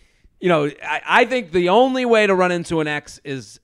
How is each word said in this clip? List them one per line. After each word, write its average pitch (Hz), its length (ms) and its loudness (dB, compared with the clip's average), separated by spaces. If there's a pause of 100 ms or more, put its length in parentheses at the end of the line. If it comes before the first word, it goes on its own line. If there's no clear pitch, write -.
(400)
You 180 100 -2
know, 151 160 2 (180)
I, 151 240 -8
I 214 180 4
think 233 260 -6
the 175 180 0
only 254 360 2
way 220 200 4
to 196 80 2
run 180 180 2
into 170 280 -4
an 156 80 -2
ex - 360 -10
is 135 400 -12